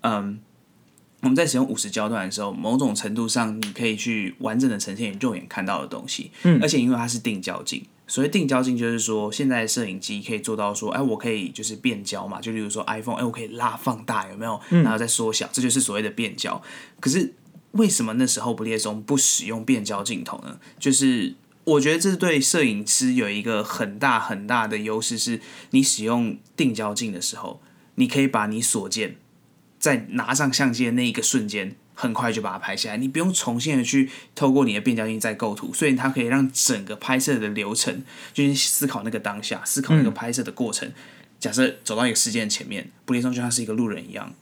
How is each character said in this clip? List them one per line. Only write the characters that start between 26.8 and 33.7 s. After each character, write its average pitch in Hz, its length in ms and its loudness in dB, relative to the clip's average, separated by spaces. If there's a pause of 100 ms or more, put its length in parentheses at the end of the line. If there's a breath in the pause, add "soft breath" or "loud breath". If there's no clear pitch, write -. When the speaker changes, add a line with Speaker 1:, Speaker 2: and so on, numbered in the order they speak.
Speaker 1:
镜 107 180 -4
的 90 80 -8
时 - 160 -4
候， - 240 -12 (360 soft breath)
你 123 120 4
可 143 100 0
以 139 80 6
把 113 200 2
你 107 160 -2
所 101 260 0
见 104 280 -4 (640)
在 123 320 2
拿 117 220 -2
上 135 180 2
相 131 220 2
机 120 140 2
的 117 60 0
那 123 140 2
一 113 60 2
个 110 100 -2
瞬 110 240 0
间， 101 280 -4 (200)
很 117 200 -2
快 113 180 0
就 110 80 -2
把 98 120 -4
它 98 60 -8
拍 101 160 -6
下 110 160 -4
来， 107 60 -4
你 127 100 -2
不 135 120 -2
用 180 140 2
重 120 280 0
新 143 160 0